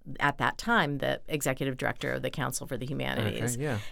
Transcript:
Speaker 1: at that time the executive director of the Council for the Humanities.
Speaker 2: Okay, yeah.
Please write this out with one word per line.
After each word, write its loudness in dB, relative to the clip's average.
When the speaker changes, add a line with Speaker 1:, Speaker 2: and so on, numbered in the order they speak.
Speaker 1:
at 4
that 2
time 4
the 0
executive 0
director -2
of -2
the -2
Council -2
for -4
the -4
Humanities. -2
Speaker 2:
Okay, -4
yeah. 0